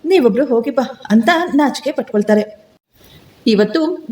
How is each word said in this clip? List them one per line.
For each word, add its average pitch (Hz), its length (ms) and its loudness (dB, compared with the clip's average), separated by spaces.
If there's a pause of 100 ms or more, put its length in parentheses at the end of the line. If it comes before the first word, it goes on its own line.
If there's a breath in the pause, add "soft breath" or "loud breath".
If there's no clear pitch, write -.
"ನೀವೊಬ್ರು 277 400 2
ಹೋಗಿ 240 260 -2
ಬಾ" 247 300 -4 (100)
ಅಂತ 226 180 2 (260)
ನಾಚಿಕೆ 285 380 0
ಪಟ್ಕೊಳ್ತಾರೆ. 214 760 -2 (800 soft breath)
ಇವತ್ತು 233 640 0